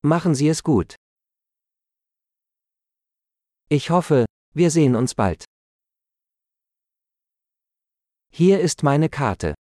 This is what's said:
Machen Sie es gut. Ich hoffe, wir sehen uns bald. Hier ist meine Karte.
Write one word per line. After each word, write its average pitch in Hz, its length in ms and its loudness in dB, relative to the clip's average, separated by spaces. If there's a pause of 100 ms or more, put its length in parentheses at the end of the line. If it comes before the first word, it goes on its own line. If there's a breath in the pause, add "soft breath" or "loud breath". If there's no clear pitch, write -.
Machen 160 340 0
Sie 139 140 0
es 160 140 -4
gut. 110 320 -2 (2750)
Ich 147 200 -2
hoffe, 156 360 2 (280)
wir 165 160 2
sehen 147 260 4
uns 120 200 -2
bald. 95 300 -2 (2750)
Hier 185 280 2
ist 165 240 -4
meine 147 260 0
Karte. 98 560 -4